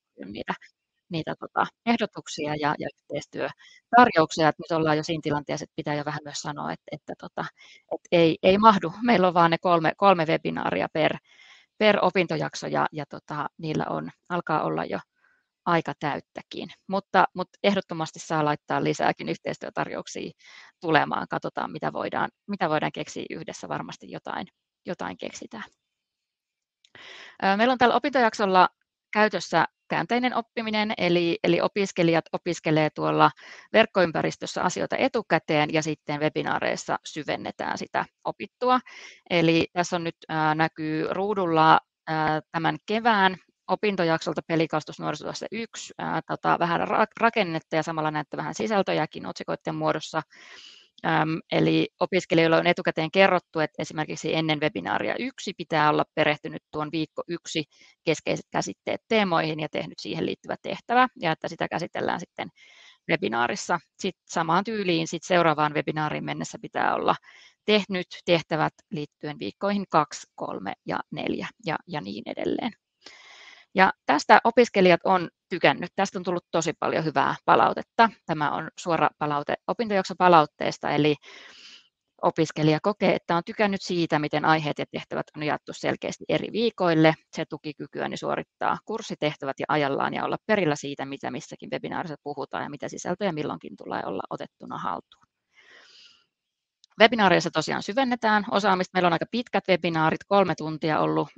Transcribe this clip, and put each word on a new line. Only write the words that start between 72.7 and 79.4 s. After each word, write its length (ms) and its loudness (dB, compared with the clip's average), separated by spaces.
Ja 180 4
tästä 380 6
opiskelijat 600 6
on 240 2
tykännyt. 480 2
Tästä 220 -2
on 60 -8
tullut 260 -4
tosi 300 0
paljon 240 0
hyvää 300 2
palautetta. 640 4
Tämä 240 -2
on 180 -6
suora 300 0
palaute 360 -2